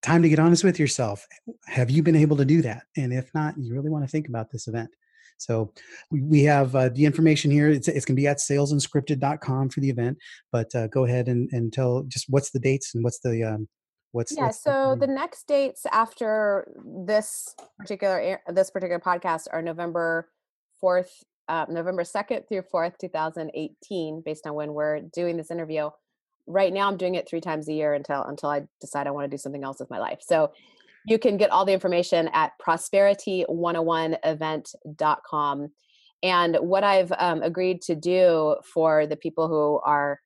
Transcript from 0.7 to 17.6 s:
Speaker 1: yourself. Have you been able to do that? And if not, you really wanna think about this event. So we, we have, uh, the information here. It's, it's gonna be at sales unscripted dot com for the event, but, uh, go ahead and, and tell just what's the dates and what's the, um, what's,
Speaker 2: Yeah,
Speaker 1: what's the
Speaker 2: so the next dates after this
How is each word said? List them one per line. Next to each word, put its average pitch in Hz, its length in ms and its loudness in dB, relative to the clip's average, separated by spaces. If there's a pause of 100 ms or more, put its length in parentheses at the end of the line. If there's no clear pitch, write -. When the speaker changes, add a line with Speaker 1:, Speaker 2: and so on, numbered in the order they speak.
Speaker 1:
yourself. 123 460 -2 (420)
Have 123 220 0
you 151 140 4
been 160 120 6
able 151 200 6
to 139 100 4
do 156 180 6
that? 113 200 -4 (140)
And 127 160 -2
if 127 200 -6
not, 151 240 -2
you 120 160 -6
really 139 160 -4
wanna 151 180 -2
think 151 200 -4
about 117 240 -8
this - 160 -10
event. 117 220 -6 (480)
So 113 360 -4 (380)
we, 147 100 0
we 147 220 6
have, 139 320 4
uh, 127 140 4
the 131 160 2
information 151 460 4
here. 147 180 6
It's, 147 180 2
it's 143 180 -2
gonna 139 100 2
be 143 120 2
at 143 120 0
sales 143 320 0
unscripted 143 480 0
dot 143 220 -2
com 135 280 -2
for - 100 -6
the 139 100 0
event, 123 280 -2 (340)
but, 113 240 -2
uh, 113 120 -2
go 131 180 0
ahead 123 220 0
and, 123 240 0
and 117 220 -2
tell 127 340 0
just - 220 -8
what's 139 220 0
the 135 80 -2
dates 135 340 -2
and 117 100 -2
what's 120 180 -2
the, 113 220 -2
um, 110 240 -4 (440)
what's, 120 200 -4
Speaker 2:
Yeah, 302 120 -4
Speaker 1:
what's 220 180 -2
the 294 100 0
Speaker 2:
so 269 260 2
the 262 100 0
next 277 400 -6
dates 277 440 0
after 214 800 0 (360)
this - 480 -2 (240)